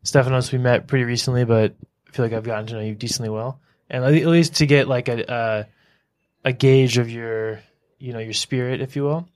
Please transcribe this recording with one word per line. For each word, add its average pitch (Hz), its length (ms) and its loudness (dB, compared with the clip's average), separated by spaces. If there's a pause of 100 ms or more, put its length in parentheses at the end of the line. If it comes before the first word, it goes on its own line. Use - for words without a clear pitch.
Stefanos, 127 460 0
we 131 60 -2
met 123 300 2
pretty 131 160 0
recently, 123 400 0
but 113 320 2 (320)
I - 40 -20
feel 123 140 -2
like 113 80 -4
I've 110 100 -6
gotten 110 240 -6
to 117 80 -10
know 107 60 -8
you 107 140 -6
decently 113 340 -6
well. 113 300 -8 (300)
And 127 140 -4
at 135 80 4
le-, 160 80 6
at 160 80 0
least 170 280 4
to 156 100 2
get, 139 220 4
like, 131 220 -2
a, 113 580 -4 (760)
a, 135 60 2
a 127 40 -2
gauge 131 440 4
of 117 120 0
your, 110 500 -6 (400)
you 127 140 -12
know, 113 60 -8
your 110 140 -10
spirit, 127 480 -4
if 131 140 -8
you 143 80 -2
will. 156 320 -2